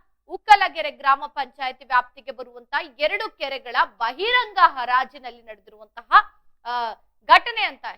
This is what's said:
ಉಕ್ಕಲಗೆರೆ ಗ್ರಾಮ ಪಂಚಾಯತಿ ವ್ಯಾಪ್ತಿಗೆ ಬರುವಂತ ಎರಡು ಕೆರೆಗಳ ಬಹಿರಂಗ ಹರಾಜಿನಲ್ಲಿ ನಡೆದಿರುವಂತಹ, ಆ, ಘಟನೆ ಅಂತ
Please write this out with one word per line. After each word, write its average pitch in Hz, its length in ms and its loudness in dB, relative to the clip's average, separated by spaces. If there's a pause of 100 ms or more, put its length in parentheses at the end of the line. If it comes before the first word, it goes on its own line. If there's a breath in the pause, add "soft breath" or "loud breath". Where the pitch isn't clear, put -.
(280)
ಉಕ್ಕಲಗೆರೆ 330 640 2
ಗ್ರಾಮ 277 360 0
ಪಂಚಾಯತಿ 262 580 -10
ವ್ಯಾಪ್ತಿಗೆ 247 460 -4
ಬರುವಂತ 240 440 -14 (240)
ಎರಡು 381 380 -4
ಕೆರೆಗಳ 262 460 -8
ಬಹಿರಂಗ 392 800 -2
ಹರಾಜಿನಲ್ಲಿ 254 800 0
ನಡೆದಿರುವಂತಹ, 220 1000 -4 (260)
ಆ, 233 280 -6 (340)
ಘಟನೆ 415 360 4
ಅಂತ 285 220 -8 (120)